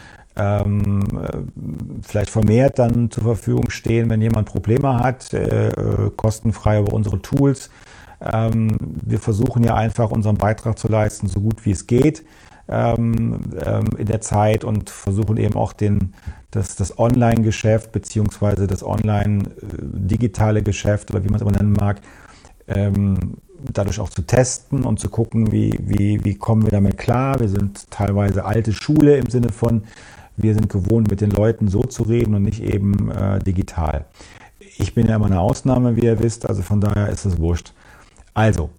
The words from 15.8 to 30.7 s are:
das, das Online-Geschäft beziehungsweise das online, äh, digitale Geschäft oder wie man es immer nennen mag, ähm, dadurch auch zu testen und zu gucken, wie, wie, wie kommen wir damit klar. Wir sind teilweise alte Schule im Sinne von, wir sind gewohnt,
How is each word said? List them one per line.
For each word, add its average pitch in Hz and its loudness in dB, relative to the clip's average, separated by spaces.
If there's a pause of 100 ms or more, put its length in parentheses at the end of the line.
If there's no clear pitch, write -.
das, - -6
das - -4
Online-Geschäft 113 2
beziehungsweise 104 -2
das 95 -4
online, 104 0
äh, - -6 (340)
digitale 107 0
Geschäft 104 -2
oder 98 -2
wie 98 -2
man 104 0
es 107 -2
immer 104 0
nennen 104 2
mag, 101 0 (680)
ähm, 98 0 (380)
dadurch 98 -4
auch 104 -6
zu - -8
testen - 0
und 110 -2
zu 98 -4
gucken, 113 0
wie, 107 0
wie, 101 0
wie 101 0
kommen 110 2
wir 107 2
damit 98 2
klar. 131 0
Wir 107 0
sind 101 -4
teilweise 98 0
alte 110 0
Schule 147 4
im 123 -2
Sinne 120 2
von, 117 0 (540)
wir 107 2
sind 107 2
gewohnt, 104 2